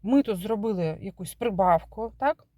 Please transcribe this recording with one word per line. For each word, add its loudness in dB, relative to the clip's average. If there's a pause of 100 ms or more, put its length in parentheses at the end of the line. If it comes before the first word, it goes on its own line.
Ми 2
тут -4
зробили -2
якусь -12
прибавку, 2
так? -2 (120)